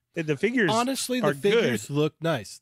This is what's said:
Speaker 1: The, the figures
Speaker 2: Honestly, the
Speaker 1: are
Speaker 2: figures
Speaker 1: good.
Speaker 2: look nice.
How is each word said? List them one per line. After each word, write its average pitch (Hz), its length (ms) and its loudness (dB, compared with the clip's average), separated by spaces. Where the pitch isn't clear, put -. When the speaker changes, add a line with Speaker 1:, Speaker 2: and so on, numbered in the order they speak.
Speaker 1:
The, 170 80 -4
the 151 140 0
figures 220 340 2
Speaker 2:
Honestly, 247 500 0
the 160 80 2
Speaker 1:
are 143 60 2
Speaker 2:
figures 156 520 2
Speaker 1:
good. 139 80 -6
Speaker 2:
look 147 260 0
nice. 156 420 -4